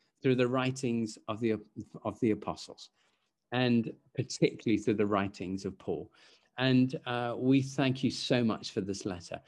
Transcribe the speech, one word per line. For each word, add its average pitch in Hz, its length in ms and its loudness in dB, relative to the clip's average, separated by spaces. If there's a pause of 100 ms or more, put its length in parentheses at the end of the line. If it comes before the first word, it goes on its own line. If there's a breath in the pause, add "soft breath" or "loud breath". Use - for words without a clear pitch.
(200)
through 131 140 4
the 123 140 4
writings 127 680 0 (120)
of 110 100 -4
the, 113 160 2 (480)
of 107 160 -4
the 110 140 2
apostles, - 580 -8 (640)
and 120 400 2 (240)
particularly - 600 0
through 107 180 2
the 104 120 2
writings 98 580 -2
of 92 140 -8
Paul. 82 320 -6 (460 soft breath)
And, 127 500 4
uh, 120 320 -4
we 135 240 4
thank 131 400 0
you 123 80 2
so - 320 0
much - 300 -2
for 110 80 -4
this 98 260 -4
letter 92 420 -8